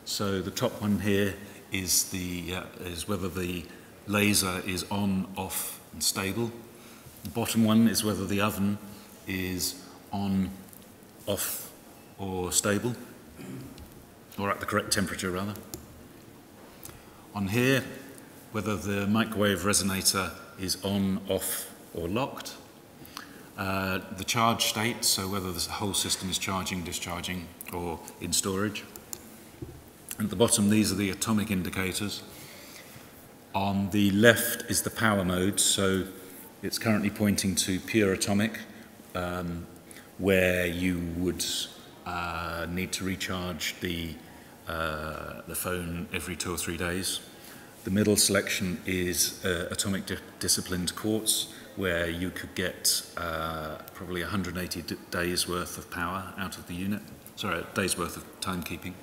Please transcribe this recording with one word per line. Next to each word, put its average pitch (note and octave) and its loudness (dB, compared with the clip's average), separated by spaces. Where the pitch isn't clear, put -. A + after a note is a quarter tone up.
So G2 0
the F#2 -4
top - -2
one G#2 4
here G2+ 4
is, F#2 2
the, F2+ -4
uh, E2+ -6
is F2 -6
whether G2 0
the F2+ -2
laser G2+ 4
is F2+ -2
on, G2 2
off, - -4
and E2 -4
stable. G#2+ 0
The F#2 -8
bottom A2+ 4
one A2 8
is F#2+ 4
whether G2 2
the G2 2
oven G2+ 2
is F#2 -2
on, F#2+ 2
off, - -2
or F#2 -2
stable, G#2 2
or G2 2
at - 0
the - -6
correct G#2 0
temperature, F#2+ 0
rather. G2+ -2
On G2+ 0
here, B2 4
whether G#2+ 0
the G2+ 0
microwave G#2 4
resonator F#2+ 2
is F#2+ -2
on, G2 2
off, - -2
or E2+ -4
locked. - -4
Uh, F#2+ 0
the F#2 -6
charge A#2 4
state, A2 0
so G2 2
whether F#2+ -2
the E2 -2
whole G2+ -2
system - 0
is E2+ 0
charging, F#2 0
discharging, F2 -4
or F2 -2
in F2 -4
storage. G2+ 0
And G#2 0
at G2 0
the F2+ -4
bottom, G#2+ 6
these G#2+ 6
are - 0
the G2 2
atomic G#2 2
indicators. F#2+ -2
On G2 2
the G2+ 6
left A2 6
is G2 2
the G#2+ 0
power G#2 2
mode, F#2 2
so F#2+ 4
it's - -4
currently G#2 4
pointing G2 2
to F2+ 2
pure G2+ 4
atomic, G2+ 2
um, F2 -4
where F#2 6
you F2 2
would, F2 2
uh, E2+ -2
need F2+ -2
to - -4
recharge F2+ -2
the, E2+ -2
uh, D#2 -4
the E2 -8
phone F2 -2
every F2+ -4
two F2+ -4
or F2 -2
three E2+ -2
days. F2+ -2
The F#2+ 0
middle G#2 8
selection G2 4
is, F2+ 0
uh, F2 2
atomic F#2+ 0
di-, F#2 -2
disciplined F2+ 0
quartz, - 0
where F2 2
you E2+ -2
could - -8
get, - 0
uh, D#2+ -4
probably F2+ -4
a E2 -4
hundred F2 -2
eighty F2+ -4
d-, F#2 -4
days F2 0
worth F2 -2
of E2+ -12
power F#2 -4
out F#2+ -6
of - -14
the F#2 -8
unit, G2 -2
sorry, F2 0
a - -6
day's F#2+ 2
worth E2+ -2
of E2 -12
timekeeping. F2+ -4